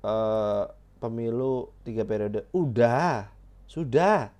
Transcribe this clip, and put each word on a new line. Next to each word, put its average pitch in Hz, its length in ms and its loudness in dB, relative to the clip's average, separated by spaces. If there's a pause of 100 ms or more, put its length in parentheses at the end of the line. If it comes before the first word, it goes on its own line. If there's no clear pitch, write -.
eh, 107 600 0 (340)
pemilu 120 720 -2 (160)
tiga 110 180 -4
periode. 104 480 -2
Udah, 123 800 2 (380)
sudah. 165 680 2